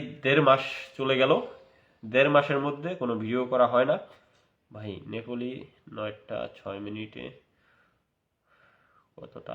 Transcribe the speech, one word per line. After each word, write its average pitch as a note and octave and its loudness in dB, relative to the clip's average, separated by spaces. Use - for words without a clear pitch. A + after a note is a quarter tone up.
দেড় C#3+ 6
মাস C3+ 6
চলে C3+ 0
গেল, C3+ 6
দেড় B2+ 4
মাসের C#3+ 4
মধ্যে D3 -6
কোনো A#2+ -2
ভিডিও A#2+ 0
করা B2 6
হয় B2+ 4
না। D#3+ 2
ভাই, G#2+ -12
নেপোলি A#2+ -8
নয়টা G#2+ -10
ছয় G2 -12
মিনিটে A2 -12
কতটা - -16